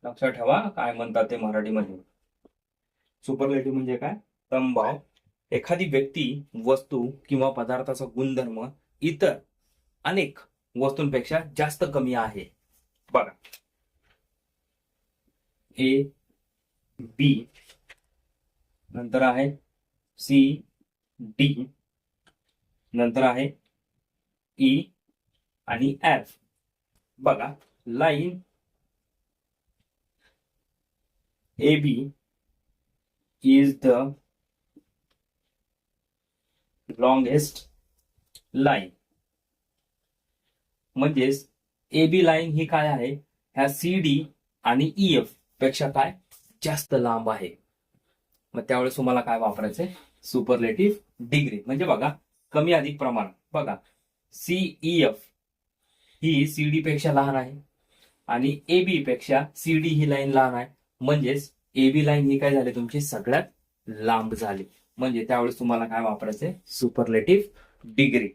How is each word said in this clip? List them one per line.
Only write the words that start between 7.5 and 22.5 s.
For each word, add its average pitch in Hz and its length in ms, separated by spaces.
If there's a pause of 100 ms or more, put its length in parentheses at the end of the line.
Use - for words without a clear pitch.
गुणधर्म 123 640 (320)
इतर 165 360 (680)
अनेक 165 360 (380)
वस्तूंपेक्षा 139 600 (180)
जास्त 151 260 (100)
कमी 127 200
आहे. 110 320 (680)
बघा, - 180 (2500)
ए, 131 260 (960)
बी, 135 480 (1500)
नंतर 120 280
आहे 131 300 (680)
सी, 139 440 (580)
डी, 131 460 (1300)